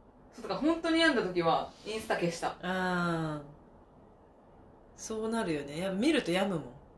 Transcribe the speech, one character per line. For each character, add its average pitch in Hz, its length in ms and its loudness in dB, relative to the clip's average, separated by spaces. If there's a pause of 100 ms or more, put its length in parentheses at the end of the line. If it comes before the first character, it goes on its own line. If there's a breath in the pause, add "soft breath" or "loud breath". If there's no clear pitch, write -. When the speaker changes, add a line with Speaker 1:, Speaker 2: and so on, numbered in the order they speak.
(340)
Speaker 1:
そ - 60 -20
う、 226 100 -16
だ 285 60 -2
か - 60 -2
ら - 0 -
本 330 200 2
当 339 80 0
に 330 100 4
病 330 160 6
ん 220 40 2
だ 190 80 0
時 175 160 0
は、 160 280 2 (140)
イ 214 120 -4
ン 220 40 -6
ス - 60 -12
タ 202 80 2
消 170 160 0
し - 80 -6
た。 - 220 -4
Speaker 2:
あ 175 800 0
ー。 - 20 -14 (1500)
そ 220 240 -8
う 220 80 -2
な 226 140 0
る 170 100 0
よ 143 80 -2
ね。 143 160 -8
い 170 40 -4
や、 190 100 -2
見 220 200 2
る 277 120 2
と 170 80 -2
病 196 180 2
む 185 100 -2
も 135 120 -10
ん。 - 20 -18 (240)